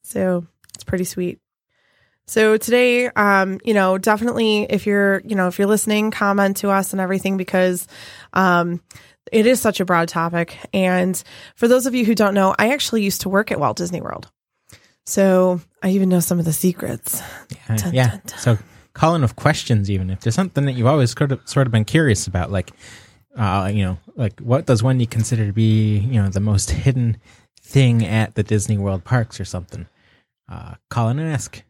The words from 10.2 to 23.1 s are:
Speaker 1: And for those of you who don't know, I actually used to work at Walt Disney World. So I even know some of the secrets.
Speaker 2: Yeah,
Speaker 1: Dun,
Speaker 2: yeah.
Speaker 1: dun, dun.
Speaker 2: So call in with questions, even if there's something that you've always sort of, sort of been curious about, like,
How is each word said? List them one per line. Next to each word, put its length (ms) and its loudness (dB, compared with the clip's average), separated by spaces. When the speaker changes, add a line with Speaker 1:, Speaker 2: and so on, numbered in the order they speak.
Speaker 1:
And 460 0
for 120 2
those 200 4
of 80 -2
you 100 2
who 80 2
don't 220 2
know, 240 2
I 120 2
actually 300 -2
used 200 -2
to 80 -6
work 220 0
at 80 -4
Walt 180 -2
Disney 240 -6
World. 300 -12
So 520 4
I 80 0
even 180 2
know 120 4
some 180 0
of 80 0
the 80 0
secrets. 680 -4
Speaker 2:
Yeah, 260 -6
Speaker 1:
Dun, 180 -4
Speaker 2:
yeah. 140 4
Speaker 1:
dun, 180 -6
dun. 100 -16
Speaker 2:
So 200 2
call 220 2
in 80 2
with 120 0
questions, 540 0
even 220 -2
if 100 -6
there's 140 -2
something 300 -2
that 80 -2
you've 140 0
always 240 4
sort 200 -2
of, 180 -4
sort 160 2
of 60 -4
been 120 2
curious 440 2
about, 240 -4
like, 200 -4